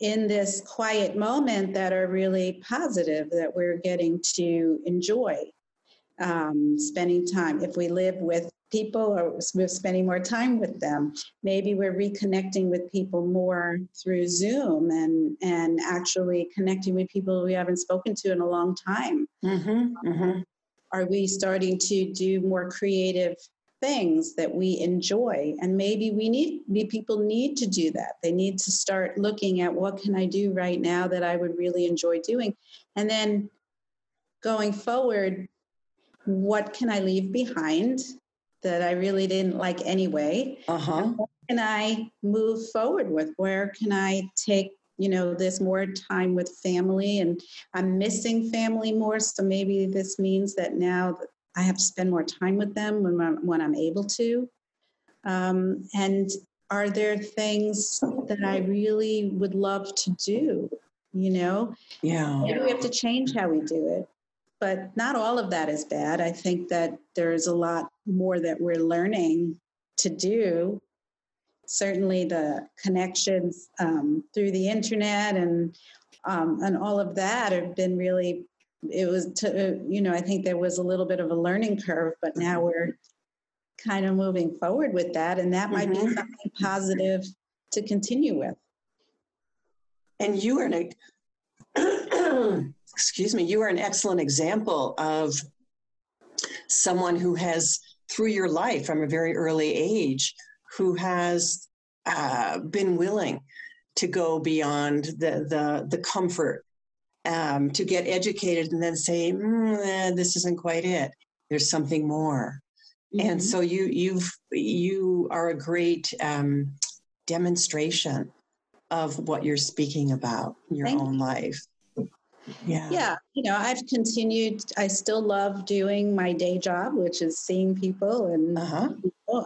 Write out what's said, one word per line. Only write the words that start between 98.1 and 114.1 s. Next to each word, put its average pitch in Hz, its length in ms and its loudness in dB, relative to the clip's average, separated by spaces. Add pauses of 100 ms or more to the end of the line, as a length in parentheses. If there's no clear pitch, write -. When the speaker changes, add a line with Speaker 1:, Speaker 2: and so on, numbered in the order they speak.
Speaker 2:
your 196 220 2
life 165 360 0
from 156 180 0
a 147 40 -2
very 165 280 0
early 160 380 2
age, 156 600 0 (440)
who 185 180 2
has, 175 720 0 (380)
uh, 127 540 -2
been 180 380 0
willing 185 420 0 (560)
to 185 120 -2
go 170 320 0
beyond 147 640 0
the, 156 420 -2
the, 147 420 -2
the 175 100 -2
comfort, 175 640 -2 (600)
um, 147 460 0
to 175 140 -2
get 175 220 2
educated 180 640 0
and 165 100 0
then 170 140 0
say, 170 360 0
"Mm, 214 540 2
eh, 190 300 0
this 180 220 0
isn't 180 200 0
quite 170 280 -2
it. 160 260 0 (380)
There's 147 200 0
something 151 380 0
more." 147 520 -2 (540)
And 208 80 2
Speaker 1:
Mm-hmm. 180 180 2
Speaker 2:
so 190 200 0
you, 180 260 2
you've, 180 460 0 (200)